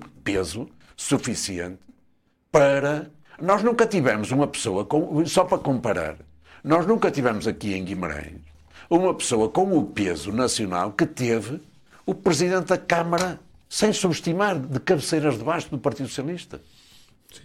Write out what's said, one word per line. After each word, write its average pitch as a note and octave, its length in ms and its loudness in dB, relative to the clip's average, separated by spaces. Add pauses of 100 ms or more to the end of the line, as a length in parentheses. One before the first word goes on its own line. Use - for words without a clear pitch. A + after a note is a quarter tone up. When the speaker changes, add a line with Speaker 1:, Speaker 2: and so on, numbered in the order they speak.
(240)
Speaker 1:
peso F#2+ 440 -2 (280)
suficiente F#2+ 840 -4 (720)
para, C#3+ 600 2 (300)
nós F#3+ 220 2
nunca A#3 240 4
tivemos B2 440 0
uma C#3 160 2
pessoa, G#2 380 -2
com, D#3 420 0
só F#3 180 4
para F3+ 140 0
comparar, F#2 580 -2 (480)
nós D#3+ 220 4
nunca G3+ 240 4
tivemos A#2+ 360 0
aqui G2+ 280 -2
em F#2 100 -4
Guimarães D#2+ 560 -8 (500)
uma F3 240 4
pessoa A2 340 0
com F#3 300 2
o G#2+ 80 2
peso F2+ 460 -2
nacional G#2 600 0
que D#3 140 -2
teve B2 540 -2 (440)
o F#3+ 100 -4
Presidente F3 520 2
da F3+ 120 2
Câmara, E3+ 600 0 (300)
sem G#3+ 240 2
subestimar, F3+ 680 0
de C3 220 -4
cabeceiras D3+ 580 2
de A2 60 -8
baixo D3+ 260 -2
do C#3+ 80 -6
Partido B2+ 300 -4
Socialista. E3 520 -10 (680)
Speaker 2:
Sim. - 140 -20